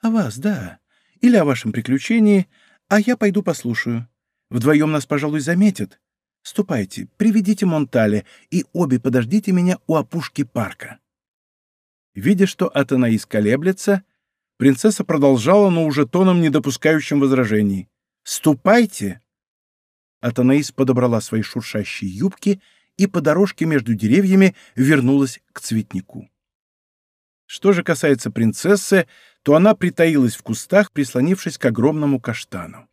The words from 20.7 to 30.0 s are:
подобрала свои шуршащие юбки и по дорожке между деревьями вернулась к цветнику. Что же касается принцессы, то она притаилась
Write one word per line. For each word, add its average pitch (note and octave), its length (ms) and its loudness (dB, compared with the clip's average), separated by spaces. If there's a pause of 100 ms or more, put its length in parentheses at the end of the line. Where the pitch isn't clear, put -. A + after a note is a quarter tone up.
подобрала B2 480 0
свои A2 220 -4
шуршащие G#2 680 -8
юбки F#3+ 520 -4 (340)
и G3 100 2
по F#3 140 -4
дорожке D#3+ 460 0
между B2 280 0
деревьями F#3 600 4 (180)
вернулась C3+ 680 2 (120)
к - 80 -18
цветнику. - 680 -8 (1160)
Что - 260 0
же F3 100 2
касается C#3+ 480 0
принцессы, F3 760 0 (340)
то C#3+ 120 4
она G3 200 6
притаилась E3 640 0